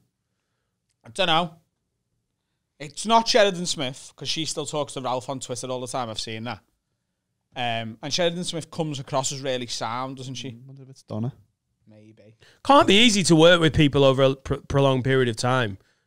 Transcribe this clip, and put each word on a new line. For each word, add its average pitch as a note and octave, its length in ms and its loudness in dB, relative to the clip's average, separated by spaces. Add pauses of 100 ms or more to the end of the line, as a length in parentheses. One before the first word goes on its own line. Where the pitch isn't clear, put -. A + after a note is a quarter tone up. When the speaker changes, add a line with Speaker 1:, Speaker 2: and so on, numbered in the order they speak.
(1040)
Speaker 1:
I A#2+ 60 -20
don't F#3 180 -4
know. E3 260 2 (1300)
It's D3 260 -12
not A3+ 220 4
Sheridan G3 380 2
Smith, C3 500 -8
'cause C3+ 120 -12
she D#3+ 160 -4
still C#3+ 220 -8
talks D3 280 -6
to C#3 60 -8
Ralph B2+ 280 -6
on C3+ 120 -8
Twitter B2+ 280 -10
all B2+ 120 -6
the B2+ 60 -10
time. A#2+ 240 -6
I've G#2+ 80 -8
seen A2 260 -10
that. A#2 160 -10 (960)
Um, A2+ 480 -6
and D3 100 -6
Sheridan F3 320 -2
Smith - 260 -10
comes D#3 280 -6
across C3+ 320 -4
as C#3 100 -10
really B2+ 260 -6
sound, B2+ 500 -8
doesn't C3 180 -14
she? B2 180 -12
Speaker 2:
Mm, A#2+ 140 -20
wonder C3+ 160 -20
if B2+ 60 -20
it's C3 140 -20
Donna. A2 300 -6 (540)
Speaker 1:
Maybe. G#2+ 500 -20 (280)
Speaker 3:
Can't C#4+ 240 6
be G3 60 6
easy G#3 300 6
to E3 120 6
work E3+ 240 8
with D#3 140 2
people C#3+ 300 4
over C3+ 180 4
a C3+ 120 4
pr-, C3+ 200 -8 (120)
prolonged C3+ 380 2
period C3 240 2
of A2+ 80 -4
time B2 420 -2 (280)